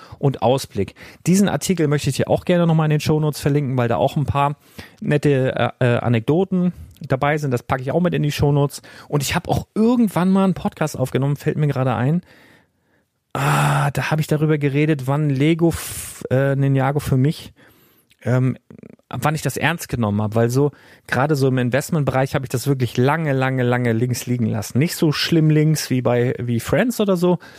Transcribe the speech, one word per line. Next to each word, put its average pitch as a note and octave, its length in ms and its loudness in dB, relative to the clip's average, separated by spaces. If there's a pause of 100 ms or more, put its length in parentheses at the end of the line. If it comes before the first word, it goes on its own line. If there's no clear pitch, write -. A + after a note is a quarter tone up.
(180)
und C3+ 240 0
Ausblick. A#2 540 -2 (300)
Diesen F#3+ 220 4
Artikel E3 400 0
möchte D3 220 0
ich C3+ 60 -4
dir - 120 -2
auch - 160 0
gerne F3 220 2
nochmal D#3 220 2
in - 20 0
den D3+ 100 2
Shownotes D#3 400 0
verlinken, C#3 380 0
weil A#2+ 100 0
da A2+ 80 0
auch A#2+ 220 0
ein C#3 80 0
paar C#3+ 320 -2 (420)
nette, C3+ 800 0
äh, A#2+ 140 4
äh, - 20 2
Anekdoten E3+ 760 0 (260)
dabei D3 380 0
sind. D3 140 -2
Das B2 100 -2
packe C3 180 -2
ich C3 100 -6
auch E3 120 0
mit F3 100 0
in D3 100 -2
die D3 100 -2
Shownotes. C#3+ 500 0 (260)
Und D3 140 -2
ich - 120 -4
habe - 140 -4
auch - 260 -2
irgendwann G#3+ 540 2
mal F#3+ 160 4
einen F#3+ 80 2
Podcast - 460 -4
aufgenommen, C3 380 0
fällt - 200 -4
mir D3 120 0
gerade C3 260 0
ein. C3+ 260 0 (1120)
Ah, C#3+ 600 0
da - 180 -4
habe D#3 100 2
ich D3+ 60 -2
darüber D#3 320 0
geredet, C#3+ 480 0
wann D3 240 0
Lego D#3+ 380 2
f-, - 640 -8
äh, C#3 240 2
Ninjago C#3 420 2
für - 180 0
mich, C3+ 360 0 (720)
ähm, B2+ 340 0 (500)
wann D3 280 -2
ich D3 60 -6
das C#3 140 -4
ernst E3 320 -2
genommen G#2+ 320 -2
habe, G#2+ 140 -4
weil A#2 160 2
so, C#3+ 220 0 (340)
gerade C#3+ 300 0
so C3+ 100 0
im C3 120 2
Investmentbereich C3 760 0
habe C#3 100 -2
ich - 40 -12
das - 180 -4
wirklich C3 300 0
lange, D3 360 0
lange, C3 300 0
lange A#2+ 300 0
links A#2+ 340 -2
liegen A#2+ 200 -2
lassen. A2 340 -2
Nicht E3 160 0
so D#3+ 160 2
schlimm D#3 360 2
links D3+ 420 2
wie B2+ 120 0
bei, A#2+ 380 2
wie A#2+ 180 -2
Friends G3+ 400 0
oder G3 180 2
so, F3 220 2 (200)